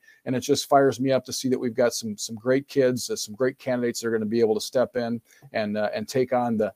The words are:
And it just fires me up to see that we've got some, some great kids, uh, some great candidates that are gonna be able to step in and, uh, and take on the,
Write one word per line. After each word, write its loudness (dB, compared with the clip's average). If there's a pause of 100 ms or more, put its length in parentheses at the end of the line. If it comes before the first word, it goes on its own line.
(240)
And -4
it 0
just 0
fires 6
me 0
up 2
to -10
see -2
that 2
we've -4
got 2
some, -8
some -10
great 0
kids, 0
uh, -2
some -8
great -2
candidates -4
that -4
are 0
gonna 0
be 0
able 4
to -2
step 0
in -4 (320)
and, -2
uh, 0
and -6
take 0
on 0
the, 2